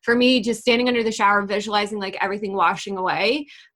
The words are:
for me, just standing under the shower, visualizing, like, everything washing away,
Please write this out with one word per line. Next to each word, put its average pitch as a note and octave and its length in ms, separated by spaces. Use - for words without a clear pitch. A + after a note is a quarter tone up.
for A#3 100
me, B3 260
just A3 200
standing B3 260
under A#3+ 160
the A3 80
shower, G3+ 340
visualizing, G#3 540
like, F#3+ 240
everything G3 300
washing F#3+ 440
away, F#3+ 520